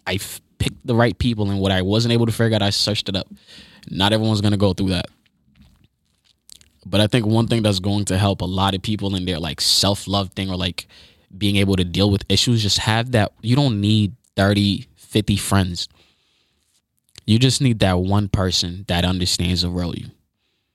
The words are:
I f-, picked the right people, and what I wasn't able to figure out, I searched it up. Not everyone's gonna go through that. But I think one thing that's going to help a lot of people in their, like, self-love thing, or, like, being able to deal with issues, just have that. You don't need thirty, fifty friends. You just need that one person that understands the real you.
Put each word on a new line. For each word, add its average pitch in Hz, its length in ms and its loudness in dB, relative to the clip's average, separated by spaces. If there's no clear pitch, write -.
I 92 100 -4
f-, - 260 -10
picked - 280 -6
the 123 80 0
right 113 240 2
people, 107 320 0
and 98 80 -2
what 95 140 2
I 92 80 2
wasn't 110 320 0
able 117 140 2
to 117 60 0
figure 113 240 0
out, 101 60 0
I 101 60 2
searched - 400 -2
it 95 80 -4
up. - 120 -8
Not 101 240 0
everyone's 110 300 2
gonna 104 160 2
go 98 160 2
through 95 160 -2
that. 87 160 -2
But 95 160 0
I 107 60 4
think 117 180 0
one 110 220 2
thing 117 160 0
that's 104 160 2
going 101 280 -2
to 95 120 0
help 101 240 0
a 90 40 -4
lot 95 280 0
of 92 80 -6
people 101 320 -4
in 92 100 -4
their, 87 140 -4
like, 78 240 -6
self-love 98 720 0
thing, 95 160 -4
or, 92 60 -4
like, 90 300 -6
being 101 200 0
able 98 200 2
to 92 80 2
deal 92 260 0
with 98 180 0
issues, 110 340 2
just 101 160 -2
have 117 340 -2
that. 107 200 2
You 120 140 0
don't 120 240 0
need 104 340 2
thirty, 101 500 2
fifty - 400 -2
friends. 92 520 0
You 110 120 6
just 127 220 2
need 123 180 2
that 92 220 2
one 98 280 0
person 92 600 -2
that 87 160 0
understands 90 580 0
the 87 80 -2
real 87 240 -4
you. - 140 -12